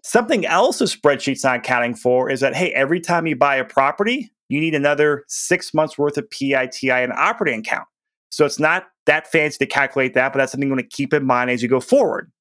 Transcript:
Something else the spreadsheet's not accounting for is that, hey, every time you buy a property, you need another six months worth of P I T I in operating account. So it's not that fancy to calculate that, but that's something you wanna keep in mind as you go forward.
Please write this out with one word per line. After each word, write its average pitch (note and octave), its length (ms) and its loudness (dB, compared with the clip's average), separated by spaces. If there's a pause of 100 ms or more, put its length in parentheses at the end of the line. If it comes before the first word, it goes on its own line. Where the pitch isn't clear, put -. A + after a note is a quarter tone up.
Something A#3 420 0
else G3 360 0
the A#3+ 60 2
spreadsheet's C#3 580 0
not B2+ 140 2
accounting B2 360 0
for B2 340 0
is C3+ 120 -2
that, C3 160 0
hey, E3+ 160 -2
every C#3 260 0
time E3+ 300 -2
you D3 80 -2
buy C#3+ 180 4
a C3 100 0
property, G#3 680 0 (160)
you C#3 100 -2
need D#3 160 0
another D3 540 2
six - 440 -4
months D#3 240 0
worth D3 220 -2
of B2 100 -8
P C#3 280 -2
I B2+ 100 0
T C3 240 -4
I B2+ 140 2
in B2 80 -4
operating D#3+ 480 -2
account. - 260 -4 (460)
So D3+ 120 2
it's C#3+ 140 -2
not D#3+ 300 0 (180)
that D3+ 240 2
fancy D3+ 280 0
to C#3+ 80 0
calculate C3+ 480 0
that, C3 180 2
but C3+ 80 0
that's C3 100 0
something C#3 180 -4
you C3+ 60 0
wanna B2+ 80 -2
keep C#3 320 -4
in C#3+ 100 0
mind B2 260 0
as A#2+ 120 -2
you B2 60 -2
go C3 100 2
forward. A3 640 0